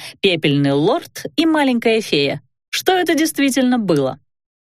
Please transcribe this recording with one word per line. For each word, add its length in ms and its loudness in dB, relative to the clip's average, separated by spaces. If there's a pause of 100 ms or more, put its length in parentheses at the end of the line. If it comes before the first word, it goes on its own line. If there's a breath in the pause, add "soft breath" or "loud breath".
(200 loud breath)
Пепельный 540 2
Лорд 540 -2 (100)
и 80 2
Маленькая 560 2
Фея. 400 -2 (300)
Что 200 -2
это 240 2
действительно 640 0
было? 400 0 (520)